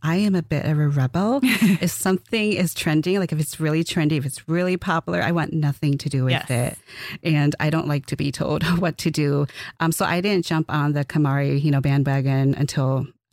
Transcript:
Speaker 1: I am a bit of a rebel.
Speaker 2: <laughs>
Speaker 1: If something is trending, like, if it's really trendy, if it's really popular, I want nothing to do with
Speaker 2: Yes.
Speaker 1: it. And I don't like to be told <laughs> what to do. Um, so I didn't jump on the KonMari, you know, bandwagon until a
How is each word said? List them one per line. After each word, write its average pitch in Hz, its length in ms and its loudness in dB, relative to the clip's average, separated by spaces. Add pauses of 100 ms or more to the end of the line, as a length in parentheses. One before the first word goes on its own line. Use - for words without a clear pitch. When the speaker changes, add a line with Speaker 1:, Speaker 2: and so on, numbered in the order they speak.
Speaker 1:
I 160 140 0
am 202 180 2
a 170 80 0
bit - 220 -4
of 151 120 2
a 151 100 2
rebel. 165 540 0
Speaker 2:
<laughs> 220 400 4
Speaker 1:
If 185 80 0
something 214 640 0
is 175 220 0
trending, 160 420 0
like, 185 140 -2
if 151 80 -2
it's - 200 -4
really 160 240 0
trendy, 156 360 0
if 131 60 -4
it's - 220 -8
really 180 300 0
popular, 175 460 -2
I - 80 0
want 170 200 0
nothing 147 460 0
to 147 120 -6
do 131 160 0
with 127 80 2 (140)
Speaker 2:
Yes. - 40 -14
Speaker 1:
it. 120 260 -2 (580)
And 147 240 2
I 151 120 0
don't 160 160 -2
like 147 200 -2
to - 80 -6
be 143 160 -2
told 151 320 -4
<laughs> 170 160 2
what 170 200 -2
to 170 100 -2
do. 143 380 0 (320)
Um, 165 120 2
so 185 140 -2
I 175 160 0
didn't 196 240 0
jump 160 260 -2
on 147 220 0
the 143 120 0
KonMari, 139 580 2
you 151 80 2
know, 139 100 2
bandwagon 135 720 2
until 135 460 0
a 135 60 -4 (280)